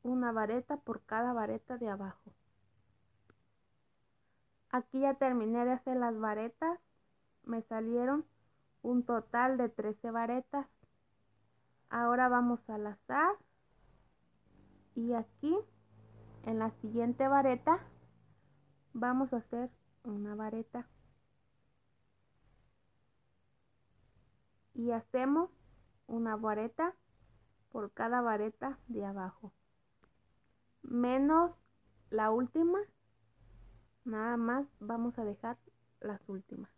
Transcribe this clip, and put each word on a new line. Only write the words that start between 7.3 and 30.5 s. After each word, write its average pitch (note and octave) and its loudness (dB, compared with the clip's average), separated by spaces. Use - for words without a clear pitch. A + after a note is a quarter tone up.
Me A3+ -4
salieron A#3+ 0
un B3 2
total A#3+ 2
de A#3+ 2
trece G#3+ -6
varetas. B3 -2
Ahora A#3+ 4
vamos A#3+ 2
a G#3+ -6
lazar. C4 0
Y A#3 -2
aquí C4 0
en A3+ -2
la A3 -2
siguiente A#3 0
vareta C4+ 4
vamos B3+ 0
a B3 0
hacer A#3+ -6
una G#3 -6
vareta. A3 -8
Y A#3+ 0
hacemos C4+ 0
una A3+ -2
vareta A3 -2
por G#3 -6
cada A#3+ 0
vareta A3+ -2
de G#3+ -6
abajo. G3 -8